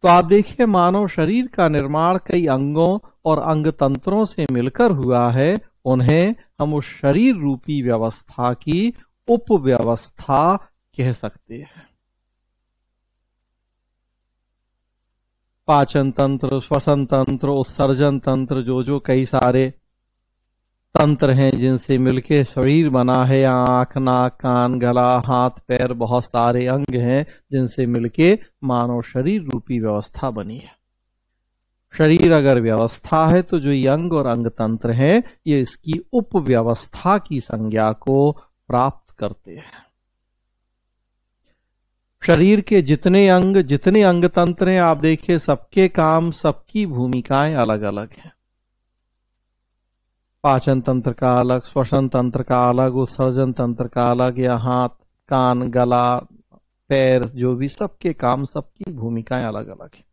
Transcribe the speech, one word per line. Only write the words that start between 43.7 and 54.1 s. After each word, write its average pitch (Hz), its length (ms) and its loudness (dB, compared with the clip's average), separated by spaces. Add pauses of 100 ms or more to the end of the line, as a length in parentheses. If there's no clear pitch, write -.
अंग 175 240 4
तंत्र 175 440 0
हैं, 185 120 2
आप 160 160 2
देखिए, 160 420 0
सबके 185 480 0
काम, 165 440 0
सबकी 185 540 -4
भूमिकाएं 135 720 -2
अलग-अलग 107 560 -2
हैं। - 220 -20 (2000)
पाचन 131 380 2
तंत्र 127 320 -2
का 123 200 0
अलग, 123 300 0
श्वसन 135 440 -2
तंत्र 123 360 -2
का 123 260 2
अलग, 127 260 0
उत्सर्जन 131 580 -2
तंत्र 120 340 -4
का 120 240 -2